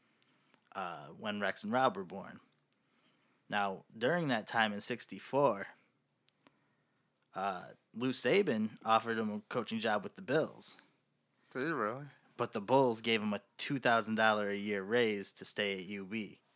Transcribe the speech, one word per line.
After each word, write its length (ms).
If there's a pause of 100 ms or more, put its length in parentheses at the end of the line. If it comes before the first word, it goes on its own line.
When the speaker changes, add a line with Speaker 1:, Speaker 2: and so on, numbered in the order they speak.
(760)
Speaker 1:
uh, 300 (120)
when 220
Rex 240
and 80
Rob 240
were 80
born. 340 (1080)
Now, 360 (120)
during 320
that 180
time 260
in 80
sixty-four, 840 (1700)
uh, 280 (340)
Lou 140
Saban 600 (140)
offered 340
him 120
a 180
coaching 320
job 240
with 100
the 80
Bills. 560 (760)
Speaker 2:
Did 140
he 60
really? 340 (300)
Speaker 1:
But 160
the 80
Bulls 400
gave 220
him 120
a 60 (180)
two 220
thousand 360
dollar 340
a 60
year 260
raise 500
to 120
stay 300
at 120
U 180
B, 340 (180)